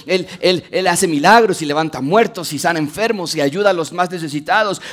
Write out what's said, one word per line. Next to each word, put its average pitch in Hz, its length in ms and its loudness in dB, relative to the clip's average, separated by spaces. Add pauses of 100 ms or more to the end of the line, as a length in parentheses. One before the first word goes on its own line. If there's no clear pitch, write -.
Él, 175 220 -2 (120)
él, 175 300 2
él 185 160 -2
hace 175 220 0
milagros 180 560 4
y - 20 -4
levanta 147 340 -2
muertos 180 540 0
y 139 60 -4
sana 170 180 0
enfermos 180 560 -4
y 156 80 -2
ayuda 185 300 2
a - 20 4
los 165 180 -4
más 175 200 -2
necesitados. 165 800 -2